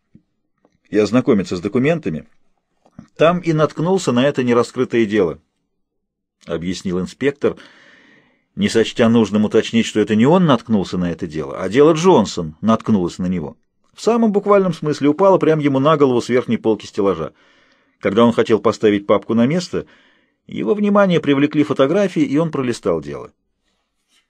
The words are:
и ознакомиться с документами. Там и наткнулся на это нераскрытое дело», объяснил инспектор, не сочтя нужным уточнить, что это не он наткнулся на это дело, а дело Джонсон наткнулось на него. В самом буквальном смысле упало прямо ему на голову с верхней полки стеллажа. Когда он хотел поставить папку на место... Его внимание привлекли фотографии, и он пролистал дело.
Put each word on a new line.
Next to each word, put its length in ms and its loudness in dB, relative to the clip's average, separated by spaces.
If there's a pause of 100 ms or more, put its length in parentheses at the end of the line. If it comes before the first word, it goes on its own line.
(880)
и 80 -2
ознакомиться 600 0
с 40 -8
документами. 680 -4 (880)
Там 240 2
и 140 -2
наткнулся 580 -2
на 160 2
это 160 -2
нераскрытое 600 0
дело», 340 0 (1080)
объяснил 540 -6
инспектор, 560 -4 (1000)
не 140 -2
сочтя 400 0
нужным 360 2
уточнить, 400 0
что 140 -4
это 160 0
не 100 4
он 200 4
наткнулся 520 0
на 140 -2
это 160 -8
дело, 320 -8
а 100 -6
дело 240 4
Джонсон 680 0
наткнулось 580 0
на 80 -4
него. 300 -6 (360)
В 80 -20
самом 300 2
буквальном 420 2
смысле 360 -2
упало 300 4
прямо 220 2
ему 180 0
на 180 2
голову 240 2
с 80 -6
верхней 280 0
полки 280 -2
стеллажа. 480 -4 (680)
Когда 240 2
он 80 4
хотел 280 2
поставить 480 0
папку 260 0
на 140 2
место... 400 -4 (600)
Его 260 -4
внимание 460 0
привлекли 440 0
фотографии, 580 0
и 160 -2
он 140 -2
пролистал 500 -4
дело. 320 -14 (960)